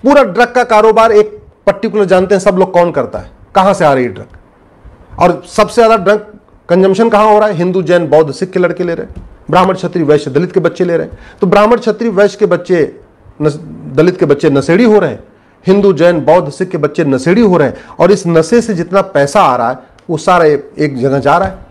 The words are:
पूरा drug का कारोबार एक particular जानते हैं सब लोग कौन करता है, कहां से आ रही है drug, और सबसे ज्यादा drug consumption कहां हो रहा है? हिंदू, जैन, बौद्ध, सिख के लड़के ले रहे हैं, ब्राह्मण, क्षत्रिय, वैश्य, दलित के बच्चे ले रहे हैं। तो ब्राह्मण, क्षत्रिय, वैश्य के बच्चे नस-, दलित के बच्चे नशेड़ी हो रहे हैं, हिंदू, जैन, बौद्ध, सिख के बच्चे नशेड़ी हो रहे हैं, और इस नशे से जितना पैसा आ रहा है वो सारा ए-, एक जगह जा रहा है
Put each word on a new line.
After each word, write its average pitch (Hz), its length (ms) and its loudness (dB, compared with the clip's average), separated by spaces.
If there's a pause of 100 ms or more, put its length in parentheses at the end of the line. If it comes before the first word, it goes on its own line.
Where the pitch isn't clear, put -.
पूरा 277 200 4
drug 233 280 -2
का 247 120 0
कारोबार 226 480 2
एक 214 280 0 (260)
particular 202 400 -2
जानते 185 300 2
हैं 185 40 0
सब 185 160 0
लोग 185 180 0
कौन 175 180 2
करता 113 280 -6
है, - 120 -18 (240)
कहां 196 180 2
से 180 120 -2
आ 143 80 4
रही 131 100 0
है 120 100 -6
drug, - 140 -16 (920)
और 175 280 0
सबसे - 280 -4
ज्यादा 226 220 2
drug 202 280 0 (440)
consumption 190 400 2
कहां 214 240 2
हो 214 60 4
रहा 214 80 2
है? 214 60 -2
हिंदू, 180 280 -2
जैन, 170 260 0
बौद्ध, 147 240 2
सिख 185 200 -8
के 185 80 -4
लड़के 180 240 -2
ले 170 120 -4
रहे - 120 -12
हैं, - 220 -20 (200)
ब्राह्मण, 180 240 2
क्षत्रिय, 175 320 -4
वैश्य, 147 260 0
दलित 175 200 -2
के - 80 0
बच्चे 170 260 -2
ले 170 120 -2
रहे 160 100 -4
हैं। - 100 -18 (240)
तो 196 60 0
ब्राह्मण, 208 300 2
क्षत्रिय, 226 340 -4
वैश्य 196 280 0
के 214 60 0
बच्चे 175 500 -2 (460)
नस-, 151 180 -2 (360)
दलित 175 240 0
के 185 60 0
बच्चे 143 240 0
नशेड़ी 143 340 0
हो 214 160 4
रहे 120 100 -2
हैं, 101 140 -12 (440)
हिंदू, 196 260 2
जैन, 165 280 2
बौद्ध, 151 280 2
सिख 180 200 -8
के 175 80 -8
बच्चे 156 280 -2
नशेड़ी 139 360 0
हो 185 160 2
रहे 147 100 2
हैं, 110 100 -6 (220)
और 180 120 4
इस 190 160 -2
नशे 165 340 2
से 226 120 -4
जितना 175 280 -2
पैसा 147 400 0
आ 143 140 2
रहा 120 140 -2
है 131 80 -6 (320)
वो 160 80 -4
सारा 175 280 2
ए-, 147 180 0 (160)
एक 143 180 -4
जगह 135 220 -2
जा 139 180 2
रहा 190 100 -2
है 190 100 -12 (140)